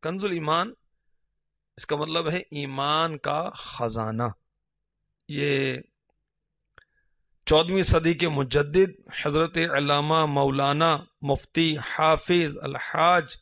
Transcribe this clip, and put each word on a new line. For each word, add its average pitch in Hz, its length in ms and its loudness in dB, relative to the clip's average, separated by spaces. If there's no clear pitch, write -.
کنز 185 220 -6
الایمان، 170 480 -2
اس - 80 -12
کا 151 100 -2
مطلب 156 340 -2
ہے 175 80 -2
ایمان 147 580 -2
کا 143 220 -4
خزانہ۔ 113 680 -4
یہ 143 480 -2
چودہویں 175 360 4
صدی 165 320 4
کے 170 140 0
مجدد 147 720 0
حضرت 160 360 0
علامہ 147 560 2
مولانا 139 580 2
مفتی 147 460 0
حافظ 160 760 2
الحاج 156 800 0